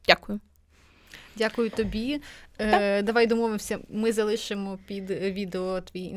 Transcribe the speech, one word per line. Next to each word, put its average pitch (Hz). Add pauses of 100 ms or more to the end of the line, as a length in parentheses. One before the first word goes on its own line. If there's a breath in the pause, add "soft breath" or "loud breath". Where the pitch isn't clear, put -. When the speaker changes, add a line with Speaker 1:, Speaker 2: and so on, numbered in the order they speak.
Speaker 1:
Дякую. 208 (960 soft breath)
Speaker 2:
Дякую 220
тобі. 220 (360 soft breath)
Speaker 1:
Так. 214 (140)
Speaker 2:
Е, 202
давай 226
домовимося, 220 (100)
ми 220
залишимо 208
під, 196
е, 190
відео 185
твій - (180)